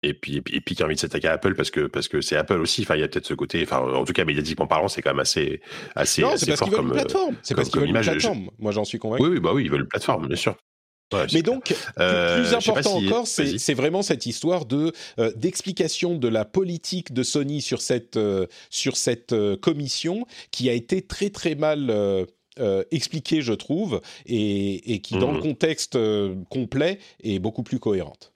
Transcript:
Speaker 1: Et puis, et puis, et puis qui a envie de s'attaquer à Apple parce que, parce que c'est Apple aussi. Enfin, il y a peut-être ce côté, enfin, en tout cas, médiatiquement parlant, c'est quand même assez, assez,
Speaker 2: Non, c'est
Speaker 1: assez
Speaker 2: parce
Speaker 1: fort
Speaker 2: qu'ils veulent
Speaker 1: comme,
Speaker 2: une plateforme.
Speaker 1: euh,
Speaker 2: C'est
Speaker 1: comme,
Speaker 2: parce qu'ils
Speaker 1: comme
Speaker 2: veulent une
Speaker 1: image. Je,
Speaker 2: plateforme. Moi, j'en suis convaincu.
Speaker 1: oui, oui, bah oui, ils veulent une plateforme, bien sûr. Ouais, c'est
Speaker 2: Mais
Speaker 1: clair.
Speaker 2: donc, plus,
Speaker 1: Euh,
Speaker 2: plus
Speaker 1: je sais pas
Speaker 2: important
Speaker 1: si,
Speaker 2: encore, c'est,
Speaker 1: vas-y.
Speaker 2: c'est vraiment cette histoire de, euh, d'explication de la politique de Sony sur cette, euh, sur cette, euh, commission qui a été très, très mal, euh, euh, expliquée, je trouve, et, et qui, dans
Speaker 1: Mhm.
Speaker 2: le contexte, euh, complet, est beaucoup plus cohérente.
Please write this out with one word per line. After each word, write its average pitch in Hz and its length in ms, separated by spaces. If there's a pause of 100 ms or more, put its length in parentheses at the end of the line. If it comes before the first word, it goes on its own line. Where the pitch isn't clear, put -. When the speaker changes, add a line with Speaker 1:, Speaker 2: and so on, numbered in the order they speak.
Speaker 1:
Et 73 120
puis, 69 220
et 73 60
puis, - 140
et - 40
puis - 160
qui - 60
a 80 40
envie 78 80
de 76 60
s'attaquer 78 260
à 80 60
Apple 95 220
parce - 160
que, 73 160
parce 67 200
que 76 140
c'est 76 160
Apple 82 240
aussi. 82 220
Enfin, 92 120
il 78 60
y - 20
a 73 60
peut-être - 180
ce 76 80
côté, - 300
enfin, 71 160
en 65 240
tout - 80
cas, 92 120
médiatiquement 76 440
parlant, 80 200
c'est - 140
quand 69 80
même 69 100
assez, 69 400 (360)
assez, - 260
Speaker 2:
Non, 247 60
c'est 302 60
Speaker 1:
assez 220 120
Speaker 2:
parce 147 140
Speaker 1:
fort 95 80
Speaker 2:
qu'ils 196 80
veulent - 100
Speaker 1:
comme, - 100
Speaker 2:
une 294 60
plateforme. 370 320
Speaker 1:
euh, - 80
Speaker 2:
C'est - 120
Speaker 1:
comme, - 80
Speaker 2:
parce 127 80
qu'ils - 20
Speaker 1:
comme - 80
Speaker 2:
veulent 143 80
une - 60
Speaker 1:
image. - 100
Je, - 80
Speaker 2:
plateforme. 131 460
Moi, 107 140
j'en 104 120
suis 113 140
convaincu. 117 260
Speaker 1:
oui, 165 60
oui, 165 100
bah 85 120
oui, 127 120
ils 76 60
veulent 71 100
une 67 80
plateforme, 98 400
bien 78 80
sûr. - 180 (580)
Ouais, 101 160
c'est - 100
Speaker 2:
Mais 165 40
Speaker 1:
clair. 214 120
Speaker 2:
donc, 269 100
plus, - 120 (220)
Speaker 1:
Euh, 87 380
Speaker 2:
plus 82 80
Speaker 1:
je 85 40 (120)
sais 220 120
pas 214 60
Speaker 2:
important 180 220
Speaker 1:
si, 190 80
Speaker 2:
encore, 226 180
c'est, 156 180
Speaker 1:
vas-y. 139 140
Speaker 2:
c'est 143 160
vraiment 156 280
cette 165 240
histoire 160 400
de, 147 260 (260)
euh, 113 160
d'explication 175 800
de 123 120
la 110 160
politique 175 680
de 123 120
Sony 143 380
sur - 180
cette, - 360
euh, 101 300 (240)
sur - 260
cette, - 360
euh, 104 240
commission 160 680 (280)
qui 127 160
a 120 40
été 120 300
très, - 280
très 165 260
mal, 147 340
euh, 98 360 (340)
euh, 98 320
expliquée, 156 480
je 117 140
trouve, 143 460 (260)
et, 101 680
et 98 60
qui, - 180
dans 123 120
Speaker 1:
Mhm. 151 60
Speaker 2:
le 156 60
contexte, 151 540
euh, 104 400 (140)
complet, 131 480 (260)
est 101 160
beaucoup 110 240
plus 131 160
cohérente. 92 560